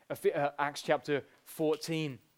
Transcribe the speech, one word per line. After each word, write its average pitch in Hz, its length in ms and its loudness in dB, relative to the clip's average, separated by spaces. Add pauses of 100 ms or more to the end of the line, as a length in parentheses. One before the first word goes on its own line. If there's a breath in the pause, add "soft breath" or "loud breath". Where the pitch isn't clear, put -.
uh, 147 480 2
Acts 143 260 -2
chapter 147 420 0 (200 soft breath)
fourteen, 156 760 -2 (180)